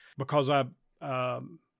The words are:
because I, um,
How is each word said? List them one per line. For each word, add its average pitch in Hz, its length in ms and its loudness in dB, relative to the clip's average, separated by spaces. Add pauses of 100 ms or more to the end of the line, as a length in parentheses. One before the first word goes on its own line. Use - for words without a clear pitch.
(180)
because 135 320 2
I, 139 160 4 (360)
um, 127 580 -4 (200)